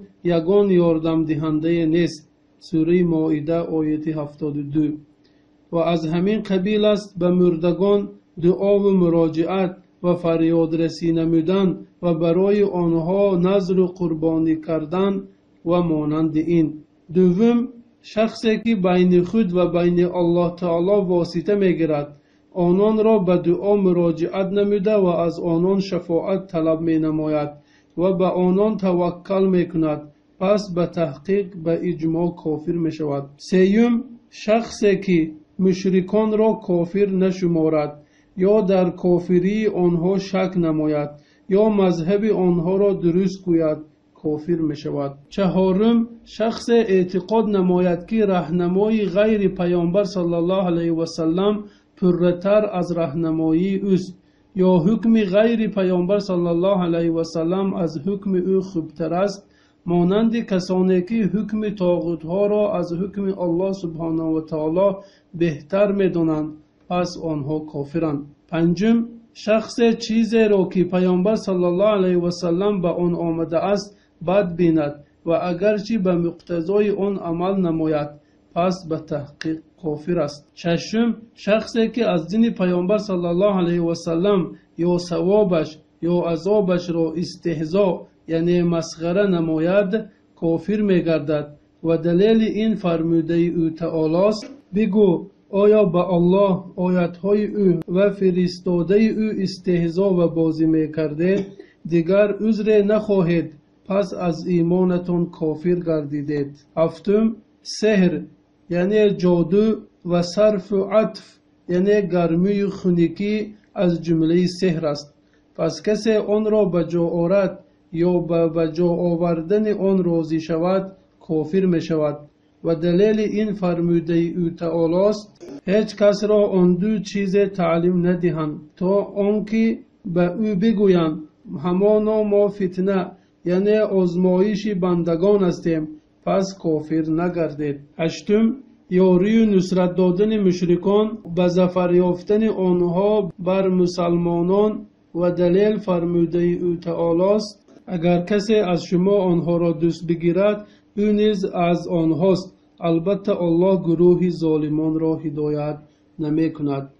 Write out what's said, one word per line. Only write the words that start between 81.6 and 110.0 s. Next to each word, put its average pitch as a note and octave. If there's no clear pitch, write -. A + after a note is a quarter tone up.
که A3+
از E3
دین A3+
پیامبر F3+
صلی F#3+
الله F#3
علیه F3
و E3+
سلم F3
یا F3
ثوابش F3
یا E3+
عذابش F3
را E3
استهزا E3+
یعنی E3+
مسخره E3+
نماید، F3+
کافر E3+
می‌گردد. D#3
و E3
دلیل F3+
این G#3+
فرموده E3
او E3+
تعالی D#3+
است: G#3
بگو: G3+
آیا G#3
به F3
الله، F3+
آیت‌های F3+
او F#3
و F#3+
فرستاده F#3
او G#3+
استهزا F3+
و F3
بازی D#3+
می‌کردید؟ D#3+
دیگر F#3
عذر G#3+
نخواهید، G3
پس F#3+
از F3
ایمانتان F3
کافر E3+
گردیدید. D3
هفتم، G#3
سحر F#3
یعنی G3+
جادو F3+